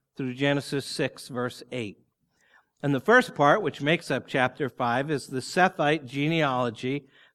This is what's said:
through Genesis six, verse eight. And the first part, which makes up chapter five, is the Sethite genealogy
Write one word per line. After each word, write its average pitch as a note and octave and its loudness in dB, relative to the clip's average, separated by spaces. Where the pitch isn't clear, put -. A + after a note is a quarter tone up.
through B2+ -6
Genesis C#3+ -2
six, - -6
verse B2 -6
eight. A2+ -8
And C#3+ 2
the C3 0
first A3+ 4
part, D3+ 6
which D3 -6
makes D#3 -2
up B2+ -4
chapter B2+ 0
five, B2+ -2
is C#3+ -4
the C3 -8
Sethite D#3+ 2
genealogy C3+ -2